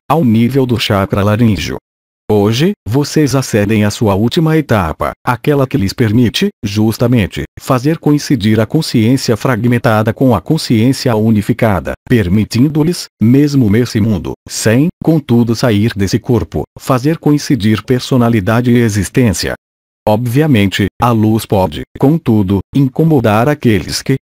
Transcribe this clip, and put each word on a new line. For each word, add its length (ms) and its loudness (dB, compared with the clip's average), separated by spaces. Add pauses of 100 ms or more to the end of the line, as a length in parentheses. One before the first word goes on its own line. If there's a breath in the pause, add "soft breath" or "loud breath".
ao 160 0
nível 440 2
do 120 0
chakra 440 -2
laríngeo. 540 0 (500)
Hoje, 440 2 (180)
vocês 460 0
acedem 500 0
à 60 0
sua 240 0
última 420 0
etapa, 540 -2 (120)
aquela 440 -2
que 100 -4
lhes 160 -2
permite, 560 0 (140)
justamente, 800 -2 (160)
fazer 400 -2
coincidir 600 0
a 60 2
consciência 720 0
fragmentada 720 0
com 220 2
a 80 -2
consciência 760 0
unificada, 800 0 (160)
permitindo-lhes, 960 0 (160)
mesmo 480 4
nesse 320 0
mundo, 320 -2 (160)
sem, 380 0 (160)
contudo, 520 2
sair 400 0
desse 220 -2
corpo, 460 -2 (160)
fazer 400 -2
coincidir 640 0
personalidade 880 0
e 80 4
existência. 760 0 (540)
Obviamente, 800 0 (120)
a 120 0
luz 340 0
pode, 380 -2 (160)
contudo, 580 2 (160)
incomodar 760 2
aqueles 540 -2
que, 200 -2